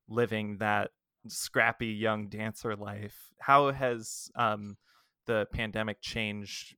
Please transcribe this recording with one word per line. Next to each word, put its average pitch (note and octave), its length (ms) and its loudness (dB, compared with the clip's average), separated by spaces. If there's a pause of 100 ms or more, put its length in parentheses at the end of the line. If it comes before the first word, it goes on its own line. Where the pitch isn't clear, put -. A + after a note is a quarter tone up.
living G#2+ 500 -2
that G#2 340 0 (340)
scrappy A#2 600 0
young G#2+ 400 0
dancer G#2+ 480 -6
life? G#2 640 -12
How C#3 320 8
has, B2 640 -2
um, G#2 400 0 (500)
the G#2+ 260 2
pandemic A2 480 -4
changed G#2 760 -6